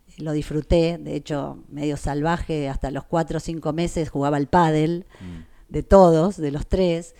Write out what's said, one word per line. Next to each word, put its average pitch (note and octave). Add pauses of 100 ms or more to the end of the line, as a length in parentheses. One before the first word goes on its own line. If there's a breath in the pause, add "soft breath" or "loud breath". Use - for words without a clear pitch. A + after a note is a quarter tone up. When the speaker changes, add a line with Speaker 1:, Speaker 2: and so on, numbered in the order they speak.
(240)
Speaker 1:
lo D#3
disfruté, D#3+
de D3
hecho, C#3+ (100)
medio D3
salvaje, D3
hasta C3+
los C#3
cuatro E3
o -
cinco D#3+
meses E3+
jugaba C#3+
al C#3+
pádel, E3 (140)
Speaker 2:
Mm. -
Speaker 1:
de D3+
todos, F3+
de D3+
los C#3+
tres. E3+